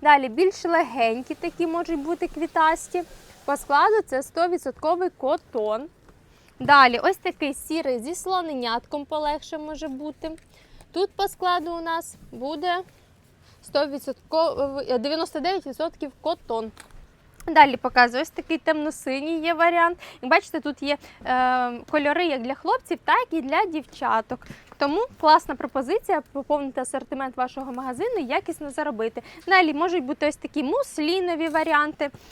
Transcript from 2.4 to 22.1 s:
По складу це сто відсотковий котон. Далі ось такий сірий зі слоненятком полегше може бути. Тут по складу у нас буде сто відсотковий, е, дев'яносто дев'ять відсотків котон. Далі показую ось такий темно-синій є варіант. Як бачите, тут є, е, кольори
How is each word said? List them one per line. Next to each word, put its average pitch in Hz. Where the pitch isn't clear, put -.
По 285
складу 359
це 269
сто 339
відсотковий 349
котон. 254
Далі 254
ось 370
такий 294
сірий 311
зі 269
слоненятком 294
полегше 302
може 302
бути. 294
Тут 381
по 403
складу 349
у 339
нас 330
буде 311
сто 294
відсотковий, 277
е, 247
дев'яносто 311
дев'ять 359
відсотків 302
котон. 226
Далі 302
показую 247
ось 320
такий -
темно-синій 302
є 330
варіант. 339
Як 254
бачите, 330
тут 285
є, 285
е, 254
кольори 302